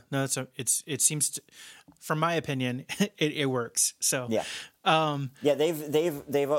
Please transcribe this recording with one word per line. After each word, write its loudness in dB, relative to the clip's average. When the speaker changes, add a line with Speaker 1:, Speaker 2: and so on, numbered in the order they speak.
Speaker 1:
no, 0
it's -4
a, -6
it's, -2
it -4
seems 0
to, -10
from -2
my 2
opinion, -2
<laughs> -2
it, 0
it 0
works. -2
So, 0
Speaker 2:
Yeah. 2
Speaker 1:
um, 2
Speaker 2:
Yeah, 4
they've, 0
they've, 2
they've, 2